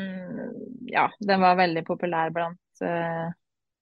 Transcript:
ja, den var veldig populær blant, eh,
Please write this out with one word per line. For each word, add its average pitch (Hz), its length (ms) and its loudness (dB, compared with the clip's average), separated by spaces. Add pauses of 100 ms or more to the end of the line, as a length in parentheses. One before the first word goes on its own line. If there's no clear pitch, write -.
(880)
ja, - 300 2
den 196 260 2
var 180 160 8
veldig 165 260 2
populær 165 460 -2
blant, 170 300 -4 (220)
eh, 170 440 -2 (540)